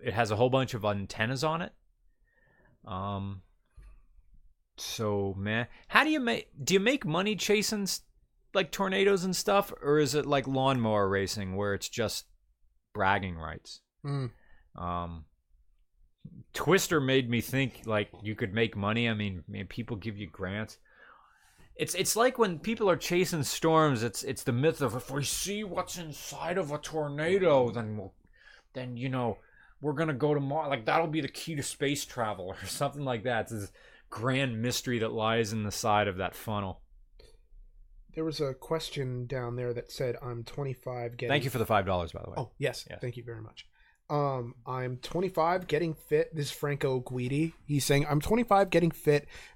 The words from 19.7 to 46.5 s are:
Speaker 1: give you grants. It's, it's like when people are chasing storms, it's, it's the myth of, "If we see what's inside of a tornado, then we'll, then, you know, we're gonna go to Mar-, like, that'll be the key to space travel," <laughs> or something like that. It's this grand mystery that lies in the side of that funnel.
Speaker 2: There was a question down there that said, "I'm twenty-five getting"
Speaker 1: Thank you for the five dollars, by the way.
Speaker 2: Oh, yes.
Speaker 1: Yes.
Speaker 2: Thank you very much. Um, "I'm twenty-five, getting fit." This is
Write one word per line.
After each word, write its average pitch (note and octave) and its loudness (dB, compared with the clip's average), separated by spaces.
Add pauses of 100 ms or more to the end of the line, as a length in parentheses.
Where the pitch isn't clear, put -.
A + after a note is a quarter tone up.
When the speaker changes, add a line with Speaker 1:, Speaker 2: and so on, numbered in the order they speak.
Speaker 1:
give G2+ -8
you G#2 -8
grants. G2 -8 (1000)
It's, - -4
it's F3+ 0
like B3 4
when G3 2
people A3 0
are E3+ 4
chasing F3 0
storms, D#3 4
it's, A#2 -2
it's - -6
the C#3 0
myth C#3 2
of, A#2 0
"If B2+ -8
we C#3 -2
see G3+ -4
what's F3+ -6
inside D#3+ -6
of D#3 0
a D3 -2
tornado, D3+ 4
then A2 -4
we'll, F#2+ -10 (600)
then, B2 -10
you B2+ -4
know, B2 0 (440)
we're C#3+ -2
gonna D#3 -2
go D3 2
to C#3+ 0
Mar-, D3 -2
like, C3 -2
that'll D#3+ 4
be D#3 -2
the C3+ -4
key - -10
to C#3 -4
space C#3+ -2
travel," G#2 -4 (100)
<laughs> - -12
or G2 -8
something C#3+ -4
like A#2+ -2
that. A#2 0
It's - -12
this G2+ -6 (380)
grand B2+ -2
mystery A#2+ 0
that A2+ -2
lies A2 2
in A2 -2
the G#2 -2
side G#2 4
of F2+ -2
that F#2 -4
funnel. G2+ -6 (1300)
Speaker 2:
There D#3+ -4
was D#3 -2
a C3+ -2
question C3 -4
down A#2+ -6
there B2 -2
that A#2+ -8
said, B2 -2
"I'm A#2+ -8
twenty-five B2 -6
getting" A#2+ -2
Speaker 1:
Thank C#3+ 2
you C#3 -2
for B2+ 0
the A2 2
five G2+ 4
dollars, F2+ 0
by - -10
the - -12
way. - -10
Speaker 2:
Oh, - -6
yes. - -4
Speaker 1:
Yes. - -12
Speaker 2:
Thank A#2+ -8
you A#2+ -12
very A2+ -12
much. - -18 (440)
Um, C3+ -2 (100)
"I'm B2+ -4
twenty-five, F3+ 0
getting D#3+ 0
fit." D#3+ 0
This C#3+ -2
is - -6